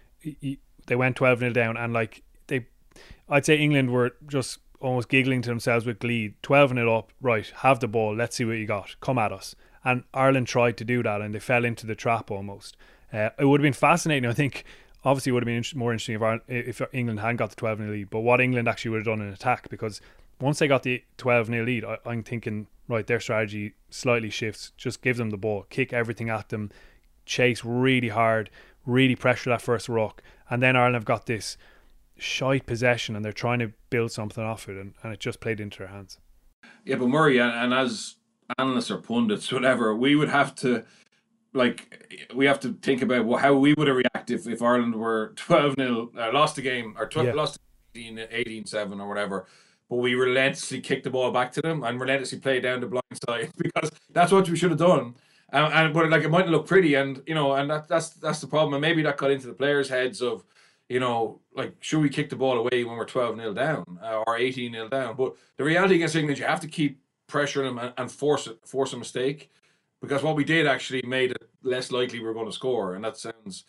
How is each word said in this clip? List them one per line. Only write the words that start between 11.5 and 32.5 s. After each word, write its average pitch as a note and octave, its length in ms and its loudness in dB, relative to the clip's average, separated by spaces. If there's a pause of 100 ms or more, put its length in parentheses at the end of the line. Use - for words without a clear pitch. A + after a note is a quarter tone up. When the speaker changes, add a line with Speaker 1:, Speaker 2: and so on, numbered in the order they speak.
Speaker 1:
into A#2 220 -4
the A2 100 -6
trap A2+ 340 -2
almost. G2 460 -12 (360)
Uh, G#2+ 240 0
it D3 100 2
would C#3+ 140 6
have C#3+ 40 2
been C#3+ 80 4
fascinating, D3 580 2
I - 20 -2
think. C#3 320 -2 (420)
Obviously, C3+ 240 2
it - 40 2
would A#2+ 80 2
have A#2 40 -2
been A#2+ 100 -2
int-, A#2 180 -6
more A#2+ 180 -2
interesting A2+ 220 -4
if A2 80 -2
Ireland, A2+ 260 0
if A#2+ 320 -8 (140)
England A#2 260 -4
hadn't A#2 160 -2
got A2+ 140 -4
the - 60 -20
twelve A2 220 -4
nil G#2+ 120 -6
lead, G#2 200 -8
but A2 100 -4
what B2 200 4
England B2+ 280 2
actually A2+ 240 -4
would A2 140 -4
have A2 120 -2
done - 20 -6
in G2+ 140 -8
attack, A#2+ 340 -2
because G#2+ 320 -10 (400)
once C#3+ 200 0
they - 60 4
got C3+ 160 4
the B2 220 -4 (140)
twelve A#2+ 320 2
nil A#2 140 -2
lead, A#2 200 -2
I, A2 220 -8
I'm A#2 160 -6
thinking, G#2+ 460 -8 (200)
right, A2+ 180 -2
their A#2 140 0
strategy G#2+ 540 -4 (160)
slightly A#2 400 0
shifts. - 480 -8
Just - 240 -8
give B2 160 0
them A2+ 100 -2
the G#2+ 80 -4
ball, G2+ 320 -4
kick B2+ 240 -4
everything A#2 380 -4
at G#2+ 180 -6
them, G#2+ 220 -8 (560)
chase B2 400 2
really B2 420 2
hard, A2 400 2 (380)
really B2+ 280 4
pressure B2 360 0
that A#2 100 2
first A#2+ 300 -2
ruck, A2 320 -2 (260)
and B2 140 0
then B2+ 120 6
Ireland B2 200 4
have A2+ 100 -2
got A2 220 -2
this A2 320 -6 (580)
shite C3+ 500 -2